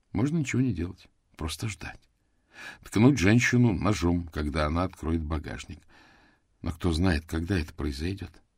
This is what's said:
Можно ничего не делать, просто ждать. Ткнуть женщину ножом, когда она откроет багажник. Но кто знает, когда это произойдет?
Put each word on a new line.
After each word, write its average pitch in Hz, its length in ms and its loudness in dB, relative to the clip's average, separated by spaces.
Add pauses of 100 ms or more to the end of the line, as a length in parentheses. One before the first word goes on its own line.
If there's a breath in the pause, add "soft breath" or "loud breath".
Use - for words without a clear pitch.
(140)
Можно 147 240 0
ничего 127 240 0
не 131 120 0
делать, 87 360 -8 (320)
просто 78 260 -6
ждать. - 320 -12 (840 loud breath)
Ткнуть 123 340 6
женщину 120 560 4
ножом, 87 540 0
когда 76 400 -2
она 82 160 0
откроет 82 400 -4
багажник. 76 560 -8 (840 soft breath)
Но 82 100 -6
кто 85 220 -2
знает, 80 320 0
когда 85 320 -2
это 78 160 -4
произойдет? 76 560 -6 (280)